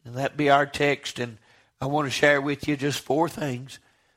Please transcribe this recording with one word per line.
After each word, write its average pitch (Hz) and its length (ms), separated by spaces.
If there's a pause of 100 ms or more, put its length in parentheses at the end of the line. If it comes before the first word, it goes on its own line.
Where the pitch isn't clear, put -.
and 120 120
that 135 200
be 147 140
our 139 160
text, 143 520
and 120 200 (420)
I 135 60
want 147 200
to 127 40
share 147 320
with 143 260
you 147 80
just 135 240
four 156 300
things 131 480 (380)